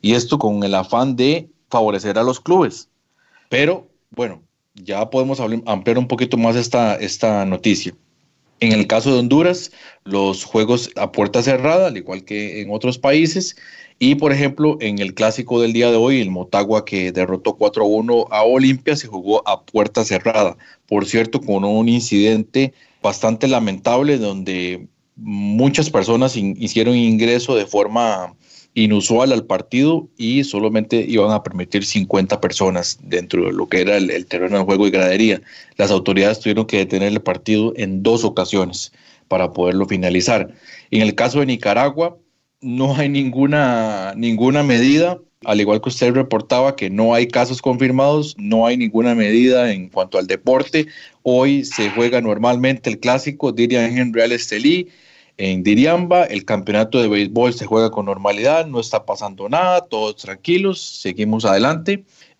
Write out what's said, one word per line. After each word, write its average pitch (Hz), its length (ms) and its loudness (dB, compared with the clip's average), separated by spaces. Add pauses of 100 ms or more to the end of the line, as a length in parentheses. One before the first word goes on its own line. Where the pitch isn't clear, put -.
Y 110 140 2
esto 120 220 0
con 104 280 -2
el 98 100 0
afán 120 400 0
de 147 320 0 (260)
favorecer 104 440 0
a 110 60 2
los 123 160 -2
clubes. - 480 0 (640)
Pero, 151 380 -2 (240)
bueno, 104 300 -8 (340)
ya 101 340 -6
podemos 131 300 -2
habl-, 113 260 -6
ampliar 113 320 -2
un 123 100 0
poquito 127 300 -2
más 117 180 2
esta, 117 400 0
esta 101 500 -2
noticia. 92 480 -2 (640)
En 113 120 2
el 107 160 2
caso 113 240 2
de 127 80 4
Honduras, 160 520 2 (340)
los 98 400 -2
juegos 117 500 0
a 101 160 -4
puerta 107 300 0
cerrada, 143 460 2
al 120 100 -6
igual 92 260 -12
que 104 380 -8
en 101 100 -10
otros 123 260 -2
países, 156 600 0 (420)
y, 269 160 4
por 156 160 0
ejemplo, 143 480 0
en 104 200 -4
el 95 140 -6
clásico 117 480 0
del 117 120 0
día 117 180 2
de 113 60 4
hoy, 127 240 2
el 98 80 -4
Motagua 101 560 -2
que 92 260 -4
derrotó 92 440 -2
cuatro 107 280 0
a 104 40 2
uno 113 440 2
a 107 120 2
Olimpia, 131 520 2
se 135 120 -8
jugó 101 400 -2
a 101 140 -2
puerta 107 440 -2
cerrada. 104 500 0 (320)
Por 101 180 0
cierto, 113 360 -2
con 98 220 -2
un 110 260 2
incidente 113 840 0 (280)
bastante 110 460 -2
lamentable 123 680 0
donde 95 720 -6 (280)
muchas 110 760 0
personas 117 480 0
in-, 98 220 -2
hicieron 113 360 0
ingreso 120 600 2
de 104 100 0
forma 104 680 -2 (420)
inusual 113 560 2
al 113 140 0
partido 139 640 0 (100)
y 127 260 0
solamente 110 640 0
iban 107 240 2
a 107 120 0
permitir 95 420 -6
cincuenta 95 560 0
personas 90 600 -2
dentro 90 420 -2
de 90 80 -2
lo 90 140 -4
que 90 140 0
era 101 160 2
el, 92 120 0
el 87 160 -6
terreno 92 320 -2
de 95 60 0
juego 98 240 2
y 92 40 2
gradería. 95 500 2 (360)
Las 101 140 2
autoridades 98 480 2
tuvieron 110 260 0
que 104 120 -2
detener 95 320 0
el 107 120 -2
partido 110 540 0
en 95 260 -4
dos 113 220 2
ocasiones 92 680 -2 (360)
para 92 260 -2
poderlo 90 320 0
finalizar. 92 640 0 (400)
En 110 120 2
el 107 120 2
caso 123 260 0
de 143 60 2
Nicaragua, 131 720 0 (440)
no 131 340 -2
hay 143 140 0
ninguna, 127 1080 0
ninguna 117 480 2
medida. 147 560 2 (260)
Al 107 140 0
igual 104 220 2
que - 80 -6
usted 123 240 0
reportaba 127 600 0
que 98 140 -6
no 110 240 2
hay 120 140 2
casos 123 340 -2
confirmados, 135 800 0
no 113 260 2
hay 123 120 2
ninguna 117 360 0
medida 117 580 4
en 92 180 -8
cuanto 95 280 -2
al 92 80 0
deporte. 131 640 0 (340)
Hoy 131 440 2
se 104 260 -4
juega 120 300 0
normalmente 123 680 0
el 104 100 -6
clásico 131 520 -2
Dirian 120 440 0
Henry 117 260 0
al 123 100 2
Estelí 131 560 -2 (500)
en 92 260 -2
Diriamba. 170 600 4
El 101 220 -4
campeonato 107 560 0
de 110 80 2
béisbol 107 440 0
se 117 120 -12
juega 110 260 2
con 104 140 -6
normalidad, 104 600 0
no 131 140 -6
está 110 240 -4
pasando 101 460 -8
nada, 180 320 0
todos 110 340 -6
tranquilos, 180 640 -2
seguimos 107 640 -4
adelante. 156 640 0 (340)